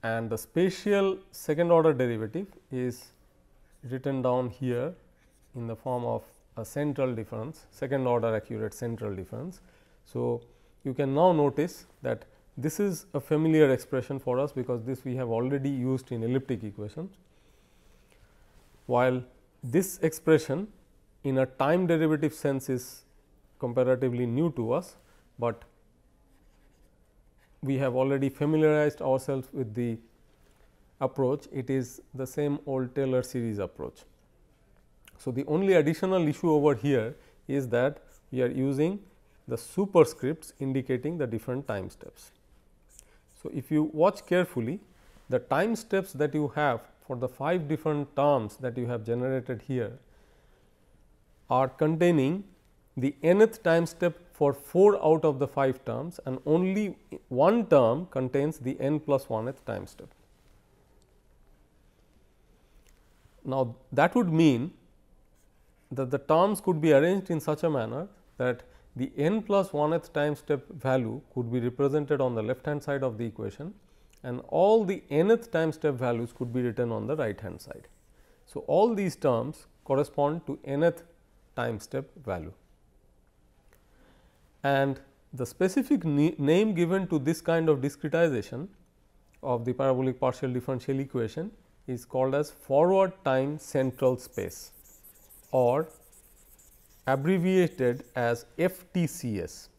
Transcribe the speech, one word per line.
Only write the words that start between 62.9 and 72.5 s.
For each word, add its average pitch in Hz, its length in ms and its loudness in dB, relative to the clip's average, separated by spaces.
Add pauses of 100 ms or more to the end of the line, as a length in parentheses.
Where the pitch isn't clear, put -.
Now, 131 320 -2 (160)
that 151 240 4
would 202 160 2
mean 156 400 4 (1200)
that 127 180 -6
the 139 80 -2
terms 190 440 2
could 165 200 0
be 156 120 6
arranged 180 360 4
in 160 100 0
such 151 240 -4
a 165 60 2
manner 131 380 -4 (300)
that 123 260 -2 (320)
the 131 220 -6
n 180 240 0
plus 190 320 0
one 151 180 2
th 165 220 -2
time 147 220 0
step 139 340 -4
value 131 520 -2 (120)
could 120 180 -4
be 123 80 -2
represented 139 640 0
on 127 120 0
the 110 100 -2
left 113 220 -4